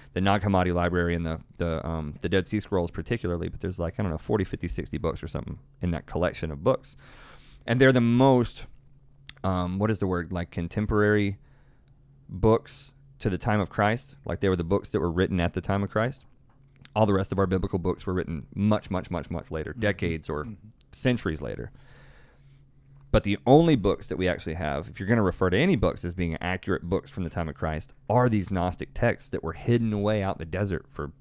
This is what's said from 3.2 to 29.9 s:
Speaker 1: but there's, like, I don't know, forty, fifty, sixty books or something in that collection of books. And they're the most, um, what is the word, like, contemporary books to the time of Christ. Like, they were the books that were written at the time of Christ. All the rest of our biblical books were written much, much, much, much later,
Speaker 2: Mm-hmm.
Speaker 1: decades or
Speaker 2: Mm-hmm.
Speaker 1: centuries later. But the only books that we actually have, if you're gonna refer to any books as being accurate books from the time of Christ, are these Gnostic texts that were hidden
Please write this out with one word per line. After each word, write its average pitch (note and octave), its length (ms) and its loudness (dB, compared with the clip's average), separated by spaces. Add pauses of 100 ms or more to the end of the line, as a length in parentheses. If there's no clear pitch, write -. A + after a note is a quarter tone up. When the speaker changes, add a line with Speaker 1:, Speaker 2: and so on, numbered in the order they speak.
Speaker 1:
but - 100 -12
there's, F2+ 200 -6
like, E2 200 -2
I A2 40 -2
don't F#2 80 -2
know, D#2 80 -4
forty, A2 240 0
fifty, - 240 -6
sixty - 320 -6
books - 240 -4
or - 40 -10
something - 300 -8 (240)
in F2+ 100 -2
that E2 140 -4
collection E2 460 -4
of D2 120 -10
books. - 320 -2 (720)
And B2 160 2
they're C3 100 10
the B2+ 100 4
most, B2 640 4 (760)
um, F#2 360 -2
what G#2 100 2
is G#2+ 80 0
the G2+ 100 -2
word, F2 240 -2
like, F2 200 -4
contemporary G#2 880 2 (880)
books - 640 0 (260)
to A2+ 100 -2
the F2+ 80 0
time G#2+ 240 0
of F#2 80 -2
Christ. G#2+ 460 0 (100)
Like, - 160 -6
they G2 80 4
were F#2 80 4
the F2 80 -2
books F#2+ 260 0
that G#2 80 0
were E2+ 120 0
written F2+ 280 2
at E2+ 140 0
the F#2 80 -4
time G2 200 -2
of G2+ 80 -4
Christ. A#2 360 -2 (680)
All G#2+ 100 4
the G2+ 80 4
rest G2 180 2
of F#2+ 80 0
our G2 80 4
biblical F#2 320 0
books F2 260 -4
were F#2 80 -4
written E2 400 -4
much, G#2 380 0
much, F#2 180 -4
much, - 220 -6
much - 180 -6
later, D#2 220 -6
Speaker 2:
Mm-hmm. B2 80 -10
Speaker 1:
decades F2+ 500 -2
or D2+ 140 -4
Speaker 2:
Mm-hmm. G#2 100 -10 (380)
Speaker 1:
centuries G#2+ 500 -2
later. A#1 300 -8 (1400)
But A2 120 4
the G2+ 220 0
only D#3 300 8
books G2 320 0
that D#2+ 100 -4
we F#2 100 0
actually D#2+ 280 -2
have, D2+ 340 -4
if - 100 -16
you're F#2+ 80 -4
gonna A2+ 140 4
refer F#2 300 2
to F#2 60 4
any F3 180 4
books F2+ 280 0
as F2 120 -6
being E2+ 260 -2
accurate F2+ 420 -2
books F2 280 -2
from F#2+ 120 -6
the E2 60 -4
time E2+ 180 -4
of D#2 80 -8
Christ, D#2 380 -6 (160)
are B2 180 4
these G#2+ 240 0
Gnostic F2+ 420 -2
texts - 360 -2
that - 140 -6
were E2 100 -6
hidden A#2 400 0